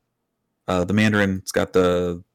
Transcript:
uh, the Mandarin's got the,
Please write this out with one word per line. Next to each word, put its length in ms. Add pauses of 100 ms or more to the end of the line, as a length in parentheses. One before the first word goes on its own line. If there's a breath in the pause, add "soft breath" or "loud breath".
(680)
uh, 160
the 80
Mandarin's 580
got 220
the, 500 (120)